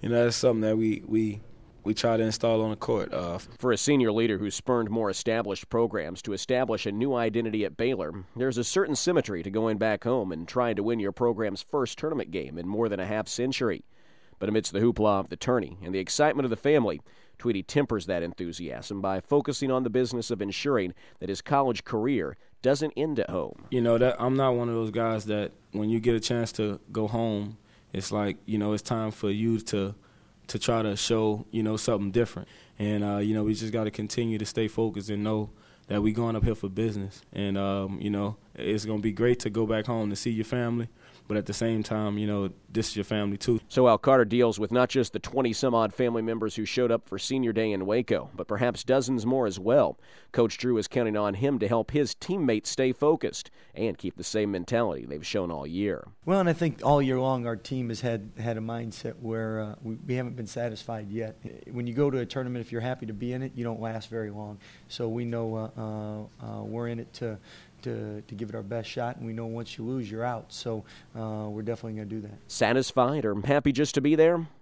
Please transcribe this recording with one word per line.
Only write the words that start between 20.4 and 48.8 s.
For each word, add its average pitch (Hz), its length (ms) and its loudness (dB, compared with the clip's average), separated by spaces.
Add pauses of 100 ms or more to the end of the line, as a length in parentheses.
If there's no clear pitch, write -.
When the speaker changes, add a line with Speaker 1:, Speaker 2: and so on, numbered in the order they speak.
Speaker 2:
ensuring 101 540 0 (260)
that 92 80 -8
his 98 140 -4
college 135 420 2
career 110 540 -2 (240)
doesn't 139 340 2
end 147 220 0
at 107 100 0
home. - 420 -6
Speaker 1:
You 123 120 2
know, 117 160 6
that 127 200 4
I'm 127 180 2
not 135 180 4
one 120 160 0
of 117 40 -2
those 113 160 0
guys 113 360 -2
that 104 260 -2 (200)
when 107 180 0
you 113 100 2
get 117 140 4
a 110 60 2
chance 117 320 0
to 104 280 -2 (120)
go 107 160 0
home, 110 500 -2 (340)
it's - 180 -4
like, 104 360 0
you 107 100 -2
know, 104 160 2
it's 104 100 -2
time 113 280 -2
for 104 200 -2
you 113 300 2
to, 101 340 -2 (520)
to - 120 -6
try 113 240 0
to 104 120 0
show, 110 560 2
you 113 120 0
know, 110 140 0
something 101 360 0
different. 107 360 0 (300)
And, 104 240 0
uh, 101 140 0
you 104 180 0
know, 107 100 0
we 107 100 2
just 107 180 -6
gotta 110 180 -2
continue 110 480 -2
to 107 80 -4
stay 110 220 -2
focused 104 420 -2
and 104 140 -2
know 107 260 -2 (380)
that 104 140 0
we 107 100 4
going 113 240 0
up 107 80 0
here 117 100 4
for 101 140 -6
business. 101 540 -4 (100)
And, 98 260 -2
um, 98 420 -2
you 104 100 -2
know, 101 260 -2 (180)
it's 101 300 -2
gonna 107 160 -2
be 107 120 0
great 120 280 4
to 110 100 -2
go 110 160 0
back 110 200 0
home 113 240 0
to 98 60 -4
see - 140 -2
your 110 140 0
family. 120 440 -2 (380)
But 104 120 0
at 101 80 -2
the - 80 -4
same 113 280 0
time, 104 360 -2
you 107 80 0
know, 101 240 0 (200)
this 110 180 -2
is - 80 -6
your 101 80 -2
family 104 340 -2
too. 117 200 2 (100)
Speaker 2:
So 127 160 6
while 117 120 10
Carter 131 300 6
deals 117 320 4
with 104 120 -2
not 123 200 4
just 127 240 0
the - 40 -2
twenty-some-odd 117 760 2
family 117 260 2
members 113 340 -2
who 110 120 -2
showed 123 240 2
up 113 180 0
for 95 100 -6
senior 127 320 0
day 110 220 2
in 95 140 0
Waco, 107 500 2
but 87 100 -6
perhaps 110 380 0